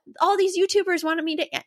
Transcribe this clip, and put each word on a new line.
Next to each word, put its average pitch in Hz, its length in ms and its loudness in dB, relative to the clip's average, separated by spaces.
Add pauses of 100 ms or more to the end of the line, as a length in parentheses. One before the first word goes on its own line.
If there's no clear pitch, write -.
(200)
all 392 160 4
these 381 200 0
YouTubers 370 460 0
wanted 320 220 -2
me 320 120 -4
to 320 100 -4
e-, - 200 -8